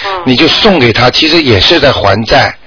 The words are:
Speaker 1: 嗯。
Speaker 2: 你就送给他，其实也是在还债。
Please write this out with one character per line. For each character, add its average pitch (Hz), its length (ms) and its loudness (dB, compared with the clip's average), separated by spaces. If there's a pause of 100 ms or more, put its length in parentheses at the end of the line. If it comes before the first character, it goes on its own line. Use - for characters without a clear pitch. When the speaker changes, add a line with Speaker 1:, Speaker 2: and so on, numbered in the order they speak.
Speaker 1:
嗯。 190 200 -6
Speaker 2:
你 127 100 0
就 151 120 2
送 196 300 2
给 120 160 0
他， 123 160 0
其 147 180 -2
实 165 140 0
也 120 180 2
是 170 200 0
在 139 120 2
还 98 340 -2
债。 123 280 0 (140)